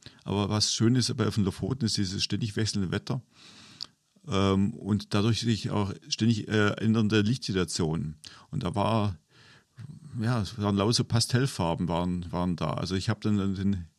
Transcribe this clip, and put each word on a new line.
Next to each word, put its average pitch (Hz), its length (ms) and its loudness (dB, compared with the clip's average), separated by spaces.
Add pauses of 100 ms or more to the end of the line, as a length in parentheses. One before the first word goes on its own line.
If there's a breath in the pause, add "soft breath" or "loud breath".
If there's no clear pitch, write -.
(240 loud breath)
Aber 98 260 0
was 104 240 0
schön 117 220 4
ist, 107 220 0
bei, 107 100 0
auf 101 80 -2
den 107 80 2
Lofoten 95 420 -2
ist 101 120 -2
dieses 98 260 -2
ständig 104 320 -4
wechselnde 104 360 -2
Wetter. 104 300 -4 (1040 loud breath)
Ähm, 98 480 2
und 101 400 -2
dadurch 110 280 2
sich 113 280 0
auch 98 240 -2 (140)
ständig, 110 400 0
äh, 104 300 4
ändernde 110 420 2
Lichtsituationen. 87 960 0 (360 loud breath)
Und 92 120 -4
da 90 100 -4
war, 104 440 2 (1000 soft breath)
ja, 113 220 0
es - 160 -6
waren 104 180 2
lauter 98 180 4
so 120 100 2
Pastellfarben 98 840 0
waren, 87 440 -2
waren 90 240 0
da. 78 180 -2
Also 85 220 -2
ich 95 140 -2
hab 110 120 -2
dann 98 340 0
den 98 300 -2 (140)